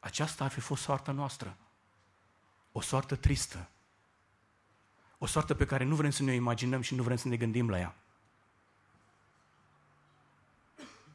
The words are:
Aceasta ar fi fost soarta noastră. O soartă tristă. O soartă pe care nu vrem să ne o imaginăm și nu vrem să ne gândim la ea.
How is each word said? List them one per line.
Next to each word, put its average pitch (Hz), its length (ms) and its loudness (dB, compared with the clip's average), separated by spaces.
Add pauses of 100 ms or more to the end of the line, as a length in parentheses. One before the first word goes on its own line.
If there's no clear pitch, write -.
Aceasta - 440 -4
ar 135 60 0
fi - 100 -4
fost 135 220 -2
soarta 139 300 -2
noastră. 135 440 -6 (1160)
O - 80 -4
soartă 135 360 0
tristă. - 520 0 (1500)
O - 80 -4
soartă 151 280 0
pe - 120 4
care 131 180 2
nu 147 100 4
vrem 151 160 4
să 143 120 0
ne 135 80 4
o 127 40 4
imaginăm 123 460 2
și 127 140 -4
nu 123 80 0
vrem 120 140 2
să 117 120 -4
ne 120 80 2
gândim 117 320 2
la 95 100 2
ea. 87 180 -4 (3250)